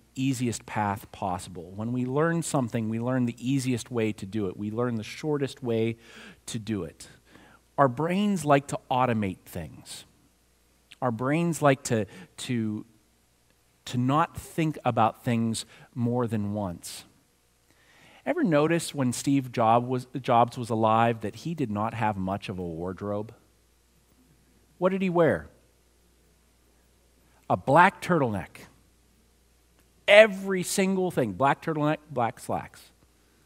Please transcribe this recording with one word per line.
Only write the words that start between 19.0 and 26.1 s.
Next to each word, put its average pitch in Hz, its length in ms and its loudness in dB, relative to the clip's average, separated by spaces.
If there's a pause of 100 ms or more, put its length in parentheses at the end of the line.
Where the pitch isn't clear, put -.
Steve 139 360 0
Job 117 380 4
was, 127 180 -4 (140)
Jobs 123 380 4
was 117 100 -8
alive 113 540 2
that 104 140 -8
he 170 180 -8
did 139 160 -4
not 107 240 -4
have 107 240 -2
much 95 320 -4
of 92 80 -8
a 92 40 -6
wardrobe? 95 720 -8 (1400)
What 180 160 2
did 190 80 -2
he 190 80 0
wear? 147 400 4 (2000)